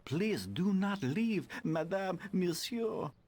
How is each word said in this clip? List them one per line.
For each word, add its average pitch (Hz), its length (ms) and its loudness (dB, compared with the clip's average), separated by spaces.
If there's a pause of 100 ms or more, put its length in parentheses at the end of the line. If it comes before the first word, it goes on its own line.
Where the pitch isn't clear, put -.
please 170 420 0
do 160 260 0
not 196 300 2
leave, 175 460 0 (160)
Madame, 165 540 0 (140)
Monsieur. 190 800 0 (180)